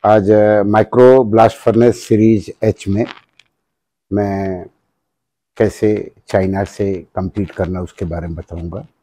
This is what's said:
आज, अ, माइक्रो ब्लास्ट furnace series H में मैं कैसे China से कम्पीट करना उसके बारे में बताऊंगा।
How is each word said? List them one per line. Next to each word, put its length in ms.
आज, 260
अ, 320
माइक्रो 600
ब्लास्ट 340
furnace 500
series 460
H 240
में 180
मैं 520
कैसे 540
China 360
से 520
कम्पीट 360
करना 300
उसके 240
बारे 220
में 80
बताऊंगा। 520